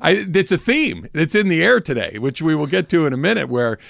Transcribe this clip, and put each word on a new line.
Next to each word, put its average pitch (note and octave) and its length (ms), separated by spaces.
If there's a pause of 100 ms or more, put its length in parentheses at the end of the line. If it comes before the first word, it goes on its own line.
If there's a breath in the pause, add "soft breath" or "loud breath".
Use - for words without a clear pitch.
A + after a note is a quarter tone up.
I, D#3 120 (220)
it's F#3+ 160
a F#3 60
theme A#3+ 560
that's D3+ 220
in G#3 140
the E3 140
air A#3 160
today, G#2+ 400
which B2+ 220
we D#3 140
will D3+ 120
get F3 220
to E3+ 160
in C#3 80
a B2+ 60
minute, D#3 320
where A#2+ 260 (140)